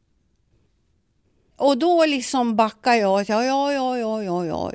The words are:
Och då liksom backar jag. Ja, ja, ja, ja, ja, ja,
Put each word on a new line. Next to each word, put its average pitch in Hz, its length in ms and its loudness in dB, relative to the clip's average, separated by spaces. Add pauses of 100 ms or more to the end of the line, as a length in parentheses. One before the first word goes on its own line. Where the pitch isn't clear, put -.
(1600)
Och 277 220 2
då 330 280 2
liksom 247 500 -2
backar 226 380 0
jag. 202 360 2
Ja, 220 140 0
ja, 277 300 0
ja, 254 240 -2
ja, 220 260 -4
ja, 175 220 -4
ja, 156 300 -4